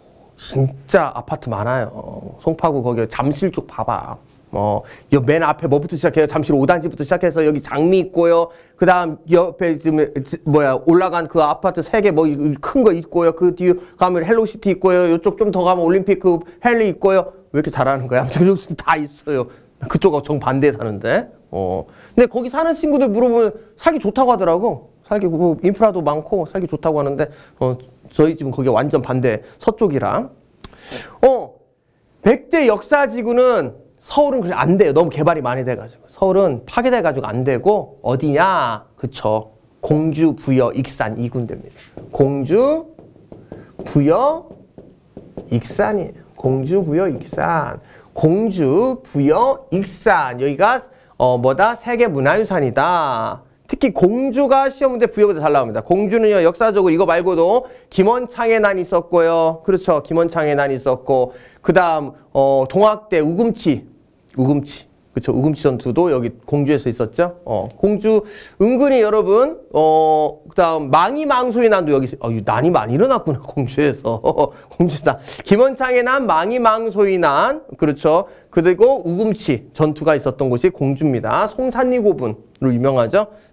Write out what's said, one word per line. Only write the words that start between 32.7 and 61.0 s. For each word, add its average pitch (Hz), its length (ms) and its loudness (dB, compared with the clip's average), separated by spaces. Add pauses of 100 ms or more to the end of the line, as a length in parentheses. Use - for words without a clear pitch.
서울은 285 420 0
그래 175 140 -4
안 156 220 2
돼요. 175 160 4
너무 175 160 4
개발이 156 320 0
많이 127 240 -4
돼가지고. 117 420 -8
서울은 185 580 0
파괴돼가지고 220 640 -2
안 117 160 -4
되고, 143 600 -2
어디냐? 139 840 0 (100)
그쵸. 110 560 -6 (300)
공주, 156 540 0
부여, 127 380 0
익산 117 460 -6
이 120 100 -4
군데입니다. - 460 -10 (360)
공주, 165 760 0 (1000)
부여, 214 640 0 (1000)
익산이에요. 196 600 -4 (260)
공주, 135 460 -2
부여, 165 260 -2
익산. 147 720 -6 (340)
공주, 190 880 0
부여, 175 680 0
익산. 165 720 -2
여기가, 185 400 0 (360)
어, 127 200 2
뭐다? 135 380 2
세계 240 320 0
문화유산이다. 143 1400 -2 (240)
특히 - 260 -2
공주가 262 760 2
시험 269 240 -2
문제 233 120 -2
부여보다 208 340 2
잘 147 140 0
나옵니다. 117 280 0
공주는요, 208 640 2
역사적으로 190 500 2
이거 175 120 2
말고도 180 600 0 (240)
김원창의 233 680 0
난 202 200 0
있었고요. 165 840 0
그렇죠. 180 380 0
김원창의 165 540 0
난 143 160 0
있었고, 127 640 -2 (280)